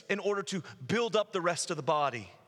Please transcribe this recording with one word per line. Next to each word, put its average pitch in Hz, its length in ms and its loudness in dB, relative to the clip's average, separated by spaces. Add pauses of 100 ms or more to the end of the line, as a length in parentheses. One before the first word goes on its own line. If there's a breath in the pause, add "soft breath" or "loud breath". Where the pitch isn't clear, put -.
in 196 100 0
order 196 260 0
to 190 180 -4 (240 loud breath)
build 220 280 2
up 208 200 2
the 180 80 0
rest 170 280 0
of 165 60 -2
the 151 60 -4
body. 131 480 0 (180)